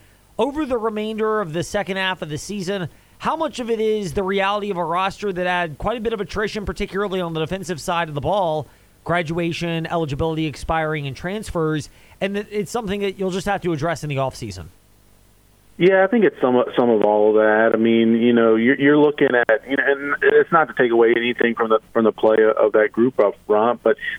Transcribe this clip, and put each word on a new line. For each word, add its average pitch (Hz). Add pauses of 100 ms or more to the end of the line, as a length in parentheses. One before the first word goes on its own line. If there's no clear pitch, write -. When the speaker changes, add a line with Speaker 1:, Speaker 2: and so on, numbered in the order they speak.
(400)
Speaker 1:
over 285
the 247
remainder 214
of 160
the 170
second 185
half 190
of 156
the 147
season? 190 (300)
How 254
much 320
of 226
it 226
is 214
the 202
reality 196
of 180
a 175
roster 185
that 180
had 175
quite 226
a -
bit 226
of 202
attrition, 208
particularly 190
on 170
the 160
defensive 160
side 170
of 147
the 139
ball, 160 (400)
graduation, 165
eligibility 160
expiring, 156
and 131
transfers, 170 (320)
and 196
that 208
it's 208
something 208
that 196
you'll 190
just 185
have 202
to 175
address 156
in 151
the 143
offseason? 107 (1080)
Speaker 2:
Yeah, 190
I 190
think 220
it's -
some, 127 (140)
some 123
of 110
all 107
of 107
that. 110
I 110
mean, 113
you 120
know, 113
you're, 123
you're 147
looking 147
at, 117
you 135
know, 135
and 143
it's 147
not 160
to -
take 123
away 117
anything 117
from 113
the, 110 (120)
from 113
the 107
play 110
of 107
that 107
group 123
up 104 (140)
front, 117
but 113 (220)